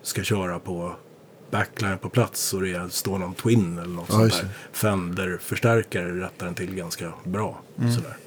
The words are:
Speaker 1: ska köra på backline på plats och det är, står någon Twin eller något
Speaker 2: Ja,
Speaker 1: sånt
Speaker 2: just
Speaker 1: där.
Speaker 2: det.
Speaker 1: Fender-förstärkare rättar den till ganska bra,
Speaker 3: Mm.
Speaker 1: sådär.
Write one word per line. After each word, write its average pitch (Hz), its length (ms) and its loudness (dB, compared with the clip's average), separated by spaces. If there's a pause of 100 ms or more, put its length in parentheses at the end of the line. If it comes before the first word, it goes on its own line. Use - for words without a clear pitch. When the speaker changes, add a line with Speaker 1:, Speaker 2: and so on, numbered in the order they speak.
Speaker 1:
ska - 200 -4
köra 92 360 0
på 87 360 -6 (560)
backline 98 460 -2
på 95 120 -8
plats - 440 2
och 95 80 0
det 92 120 0
är, 87 160 -4
står 98 280 -2
någon 90 160 -4
Twin 101 440 4
eller 87 180 -8
något 85 140 -8
Speaker 2:
Ja, - 40 2
Speaker 1:
sånt 107 100 8
Speaker 2:
just 101 180 6
Speaker 1:
där. 95 60 -4
Speaker 2:
det. - 300 -10
Speaker 1:
Fender-förstärkare 92 1400 0
rättar 92 240 -8
den 87 100 -4
till 92 200 -6
ganska 85 360 -6 (120)
bra, 95 360 -2 (200)
Speaker 3:
Mm. 120 120 4
Speaker 1:
sådär. - 360 -2